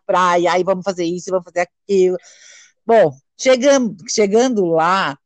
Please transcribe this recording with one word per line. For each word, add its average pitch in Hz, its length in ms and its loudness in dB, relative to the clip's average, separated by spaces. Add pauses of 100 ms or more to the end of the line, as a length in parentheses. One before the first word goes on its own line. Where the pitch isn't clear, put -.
praia, 175 480 0
aí 185 100 0
vamos 185 200 -4
fazer 180 220 -6
isso, 175 260 -8
vamos 180 140 -4
fazer 175 220 -6
aquilo. 185 500 -2 (680)
Bom, 214 260 4 (280)
chegam-, 254 560 2 (120)
chegando 214 580 0
lá, 165 600 0